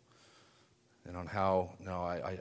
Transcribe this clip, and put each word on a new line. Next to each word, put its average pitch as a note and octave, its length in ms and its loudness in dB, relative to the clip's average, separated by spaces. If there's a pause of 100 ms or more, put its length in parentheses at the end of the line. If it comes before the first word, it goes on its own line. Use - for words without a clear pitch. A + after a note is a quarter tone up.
(1040)
and F2 100 -8
on F2+ 120 -4
how, F#2+ 520 4
"No, F2+ 260 -4
I, F2 120 0
I, F2+ 240 -4